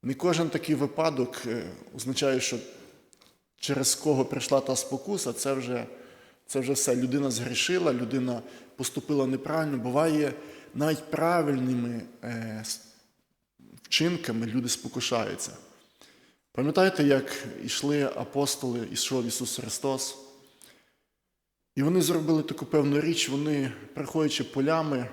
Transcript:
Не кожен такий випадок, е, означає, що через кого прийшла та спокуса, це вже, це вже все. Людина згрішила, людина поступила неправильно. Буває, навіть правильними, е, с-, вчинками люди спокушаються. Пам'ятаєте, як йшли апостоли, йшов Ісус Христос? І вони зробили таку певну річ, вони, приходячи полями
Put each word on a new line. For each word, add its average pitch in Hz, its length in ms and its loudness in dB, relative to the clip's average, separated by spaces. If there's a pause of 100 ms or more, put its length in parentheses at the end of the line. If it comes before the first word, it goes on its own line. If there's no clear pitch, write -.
Не 131 100 -2
кожен 165 360 2
такий 151 260 0
випадок, 143 720 0
е, 113 160 -4 (320)
означає, 131 440 2
що 127 180 -2 (1000)
через 135 360 2
кого 135 300 2
прийшла 135 340 2
та - 160 0
спокуса, 139 580 -4
це 139 200 -2
вже, 120 320 -2 (640)
це 139 120 -2
вже 131 140 0
все. 131 220 2
Людина 131 360 0
згрішила, 127 640 0
людина 123 480 -2 (340)
поступила 135 520 0
неправильно. 147 500 -2
Буває, 143 560 2 (400)
навіть 151 380 0
правильними, 131 880 2 (220)
е, 113 420 -6
с-, - 140 -6 (1040)
вчинками 139 640 0
люди 120 240 0
спокушаються. - 840 -2 (1000)
Пам'ятаєте, 156 520 4
як - 440 4 (180)
йшли 147 380 0
апостоли, 131 880 -2
йшов 123 340 -2
Ісус 120 320 -4
Христос? 131 600 -4 (1600)
І 135 80 2
вони 175 180 6
зробили 156 420 2
таку 143 220 -6
певну 147 360 4
річ, 160 280 0
вони, 139 420 0 (220)
приходячи 147 500 0
полями 139 680 0